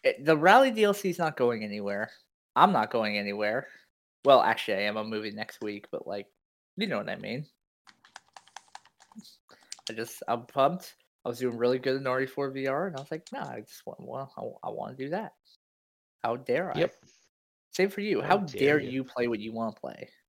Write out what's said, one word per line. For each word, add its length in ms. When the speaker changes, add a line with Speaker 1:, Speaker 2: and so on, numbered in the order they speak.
Speaker 1:
it, 200
the 140
Rally 340
D 120
L 100
C 160
is 80
not 200
going 260
anywhere. 480
I'm 160
not 200
going 260
anywhere. 500
Well, 180
actually, 360
I 40
am. 160
I'm 120
moving 260
next 260
week, 300
but, 160
like, 200
you 100
know 100
what 120
I 60
mean. 300
I 40
just, 340
I'm 180
pumped. 500
I 40
was 100
doing 180
really 220
good 180
in 100
R 140
E 60
four 240
V 160
R, 200
and 80
I 60
was 100
like, 220
"Nah, 160
I 120
just 240
want, 160
well, 360
I, 300
I 40
wanna 240
do 140
that." 240
How 120
dare 400
I? 40
Speaker 2:
Yep. 140
Speaker 1:
Same 160
for 120
you. 200
Speaker 2:
How 60
Speaker 1:
How 100
Speaker 2:
dare 220
Speaker 1:
dare 200
Speaker 2:
you. 120
Speaker 1:
you 120
play 240
what 120
you 120
wanna 240
play? 340